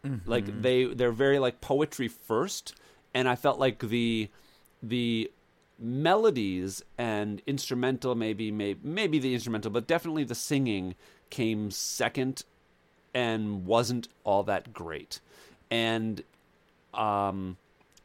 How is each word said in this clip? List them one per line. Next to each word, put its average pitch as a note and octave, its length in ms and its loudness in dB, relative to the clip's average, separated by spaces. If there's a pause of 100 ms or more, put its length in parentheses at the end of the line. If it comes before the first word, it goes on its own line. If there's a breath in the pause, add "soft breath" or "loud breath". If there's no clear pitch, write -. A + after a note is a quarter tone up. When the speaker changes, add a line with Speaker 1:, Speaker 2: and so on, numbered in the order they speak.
Speaker 1:
Mm-hmm. B2 240 -6
Speaker 2:
Like, G#2 320 0
they, B2+ 240 6
they're A#2+ 280 2
very, C#3 260 6
like, B2+ 220 0
poetry C#3 480 0
first, - 640 -4 (380 soft breath)
and B2+ 140 2
I B2 80 4
felt C3+ 220 2
like C3 220 2
the, A2+ 500 0 (540 soft breath)
the A#2 480 0 (480)
melodies B2 1040 2 (140)
and G#2+ 500 -2
instrumental, C3 680 -2
maybe, A2 360 -2
may-, G2+ 320 -2
maybe D#3+ 340 0
the C3 160 2
instrumental, A2+ 380 -2
but A#2 160 -2
definitely D#3+ 380 0
the A#2 100 -6
singing G#2+ 580 0 (380 soft breath)
came G#2+ 400 -2
second C3 720 -2 (720)
and A2 500 0
wasn't A2+ 420 2 (160)
all G2+ 200 4
that G2 300 -2
great. - 480 -10 (500 loud breath)
And, A2+ 500 -2 (720)
um, G2 640 -2 (480)